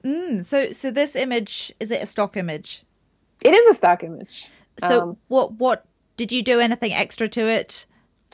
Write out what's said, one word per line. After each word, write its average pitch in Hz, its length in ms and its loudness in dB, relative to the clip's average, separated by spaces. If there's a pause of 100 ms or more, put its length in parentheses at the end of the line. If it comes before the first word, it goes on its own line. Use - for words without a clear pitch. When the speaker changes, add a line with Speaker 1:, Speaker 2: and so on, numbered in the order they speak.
Speaker 1:
Mm, 285 400 -4
so, 277 300 -2
so - 180 -6
this 285 240 -2
image, 240 560 -4 (100)
is 220 100 -6
it 233 120 -4
a - 40 -6
stock 202 320 -4
image? 160 440 -8 (640)
Speaker 2:
It 285 60 6
is 466 160 8
a 415 80 10
stock 175 280 2
image. - 460 -14 (320)
Speaker 1:
So 240 220 4
Speaker 2:
Um, 175 140 -8 (120)
Speaker 1:
what, 254 240 2
what, 233 320 0 (320)
did 226 160 -6
you 247 100 0
do 240 180 2
anything 233 340 0
extra - 340 -4
to 226 140 -4
it? - 420 -2 (500)